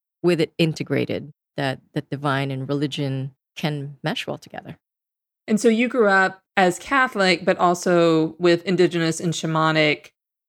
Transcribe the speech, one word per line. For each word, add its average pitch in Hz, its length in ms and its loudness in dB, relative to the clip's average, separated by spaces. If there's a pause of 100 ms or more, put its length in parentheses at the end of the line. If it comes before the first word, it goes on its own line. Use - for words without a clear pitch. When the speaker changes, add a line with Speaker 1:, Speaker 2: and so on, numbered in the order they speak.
(220)
Speaker 1:
with 170 180 2
it 160 180 0
integrated, 143 760 -2 (240)
that, 135 240 -4 (120)
that 151 160 -6
divine 139 420 -4
and 131 180 -8
religion 139 640 -4 (220)
can 147 480 -8
mesh 170 240 -6
well 143 100 -8
together. - 400 -16 (680)
Speaker 2:
And 220 120 0
so 240 80 4
you 226 200 4
grew 240 200 2
up 190 360 2 (120)
as 180 220 2
Catholic, 202 680 0
but 180 140 0
also 170 800 2
with 175 260 2
indigenous 170 560 0
and 175 140 -2
shamanic 156 800 0 (380)